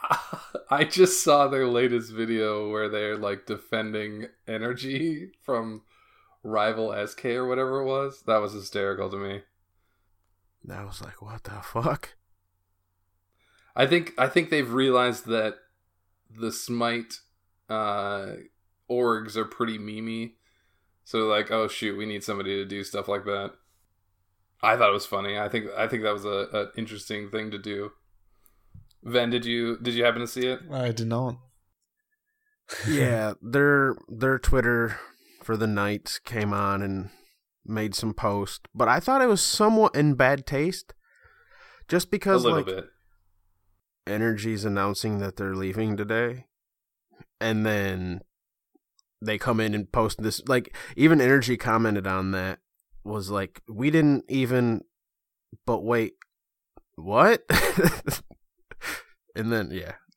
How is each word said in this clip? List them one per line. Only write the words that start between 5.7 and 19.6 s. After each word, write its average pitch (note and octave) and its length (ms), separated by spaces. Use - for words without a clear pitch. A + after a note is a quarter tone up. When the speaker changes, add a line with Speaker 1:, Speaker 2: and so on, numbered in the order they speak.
Speaker 1:
Rival A2 500
S G#2 200
K A#2+ 220
or B2+ 120
whatever C3 340
it C3+ 40
was. C3+ 400
That A2 120
was G#2 160
hysterical G2 560
to G2 80
me. G2 240
Speaker 2:
I G2+ 140
was G2+ 160
like, - 200
"What G#2+ 220
the G#2 180
fuck?" B2+ 540
Speaker 1:
I B2+ 100
think, E3+ 320
I C3 100
think E3 220
they've C#3 220
realized B2 560
that A2 280
the A2 220
Smite, A#2 680
uh, G2+ 640
orgs A2+ 460
are A2 100
pretty A2+ 320